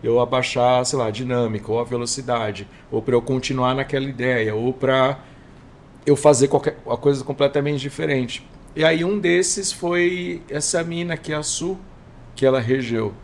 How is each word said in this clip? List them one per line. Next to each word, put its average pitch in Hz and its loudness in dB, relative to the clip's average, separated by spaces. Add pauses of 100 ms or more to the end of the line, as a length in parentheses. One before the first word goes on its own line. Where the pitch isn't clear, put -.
eu 117 2
abaixar, 123 2
sei 139 -2
lá, 113 0
a 110 -2
dinâmica 117 -2
ou 113 2
a 120 -2
velocidade, 117 -4 (240)
ou 113 0
pra 123 0
eu 120 4
continuar 127 -2
naquela 135 -2
ideia, 123 0
ou 120 0
pra 131 2 (840)
eu 143 6
fazer 139 6
qualquer, - 0 (120)
a 117 0
coisa 139 2
completamente 143 0
diferente. 139 -4 (280)
E 156 0
aí 165 2
um 202 0
desses 180 0
foi 175 -2
essa 151 -2
mina 170 -4
que 156 -8
é - -2
a 151 -4
Su, 185 -6 (580)
que 135 0
ela 131 4
regeu. 117 -2 (100)